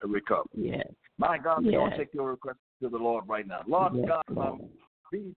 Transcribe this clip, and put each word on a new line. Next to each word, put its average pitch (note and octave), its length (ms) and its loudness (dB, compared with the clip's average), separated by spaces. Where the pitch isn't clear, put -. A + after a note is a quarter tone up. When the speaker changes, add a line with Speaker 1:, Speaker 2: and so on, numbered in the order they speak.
Speaker 1:
a G2+ 40 -4
recovery. G2+ 480 0
Speaker 2:
Yes. B2+ 320 -2
Speaker 1:
My E3 200 2
God, D#3+ 280 2
we're G#3+ 80 6
gonna - 180 4
Speaker 2:
Yes. - 80 -4
Speaker 1:
take D3 140 -6
your C3+ 180 -2
request B2+ 260 -8
to B2+ 80 -2
the A#2 80 -4
Lord A#2 300 2
right G#2+ 200 -2
now. F2+ 200 -6
Lord F3 280 4
Speaker 2:
Yes, B2 120 2
Speaker 1:
God, D#3+ 160 2
my, C3+ 140 -2
Speaker 2:
Lord. - 120 -8
Speaker 1:
be, F#3+ 280 -6